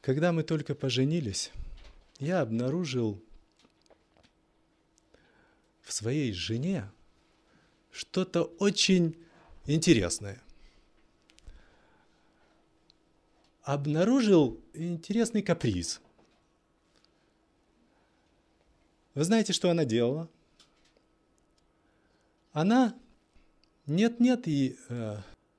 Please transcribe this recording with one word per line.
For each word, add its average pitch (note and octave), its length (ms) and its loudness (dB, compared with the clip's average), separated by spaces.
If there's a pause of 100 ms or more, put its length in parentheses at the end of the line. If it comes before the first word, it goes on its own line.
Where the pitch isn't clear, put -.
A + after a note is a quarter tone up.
Когда D3+ 300 0
мы D#3+ 120 0
только D3+ 300 -4
поженились, C3 760 -2 (680)
я E3 220 -2
обнаружил B2 800 -2 (2500)
в - 100 -16
своей B2+ 420 -4
жене A#2 560 -4 (1000)
что-то F3+ 520 -2
очень F#3 760 2 (480)
интересное. A2 760 2 (3250)
Обнаружил D#3 1000 2 (120)
интересный G3 680 -2
каприз. A#2+ 600 -2 (3000)
Вы C#3+ 100 -2
знаете, G#3 300 2
что - 160 2
она E3+ 160 2
делала? A#2+ 440 0 (2250)
Она G#3+ 460 2 (880)
нет-нет A#3 640 2
и, C3+ 300 0 (120)
э, A2+ 280 -6 (420)